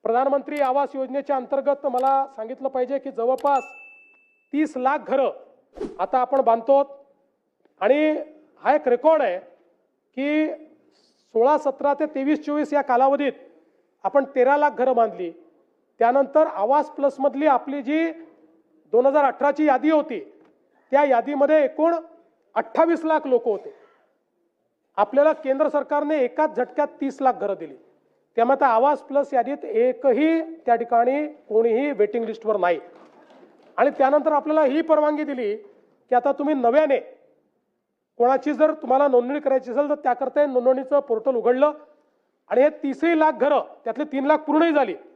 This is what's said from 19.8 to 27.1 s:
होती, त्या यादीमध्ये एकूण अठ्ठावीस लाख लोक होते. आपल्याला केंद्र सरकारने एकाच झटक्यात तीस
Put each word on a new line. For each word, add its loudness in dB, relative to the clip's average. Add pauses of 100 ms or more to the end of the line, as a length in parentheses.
होती, -2 (720)
त्या 4
यादीमध्ये 2
एकूण 0 (600)
अठ्ठावीस 0
लाख -2
लोक 0
होते. -6 (1200)
आपल्याला 2
केंद्र -2
सरकारने -2
एकाच -2
झटक्यात -4 (140)
तीस -6